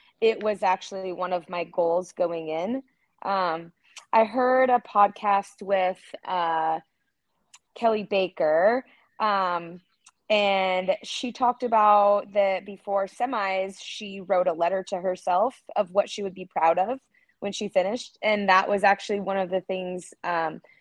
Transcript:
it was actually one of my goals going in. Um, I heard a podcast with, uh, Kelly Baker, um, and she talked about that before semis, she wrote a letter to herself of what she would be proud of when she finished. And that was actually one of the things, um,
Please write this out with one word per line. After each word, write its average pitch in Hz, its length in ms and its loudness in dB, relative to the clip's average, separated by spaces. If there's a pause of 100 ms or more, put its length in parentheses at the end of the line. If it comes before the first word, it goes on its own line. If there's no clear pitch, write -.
(220)
it 220 220 2
was 208 200 -2
actually 190 500 -2
one 175 200 -6
of 175 160 -4
my 175 140 -4
goals 170 480 0
going 170 380 -4
in. 202 340 -4 (400)
Um, 170 480 -2 (400)
I 226 140 6
heard 254 440 2
a 247 100 4
podcast 202 800 0
with, 190 380 0 (260)
uh, 165 540 -2 (960)
Kelly 220 280 0
Baker, 190 840 2 (340)
um, 180 600 -2 (500)
and 190 640 2 (120)
she - 280 -8
talked 247 320 -2
about 208 720 4
that 190 320 0
before 196 400 -4
semis, 196 720 -4
she 196 420 -12
wrote 185 260 2
a 170 60 2
letter 175 360 0
to 185 100 -4
herself 185 640 0 (140)
of 190 160 -2
what 196 180 0
she 208 140 -8
would 190 100 -6
be 185 120 -12
proud 165 340 2
of 240 200 -2 (400)
when 202 120 -6
she 208 180 -6
finished. 196 540 -2
And 208 260 0
that 190 180 4
was 202 160 0
actually 202 360 2
one 196 180 -4
of 185 140 -2
the 185 100 0
things, 180 520 -8 (100)
um, 165 380 -4 (200)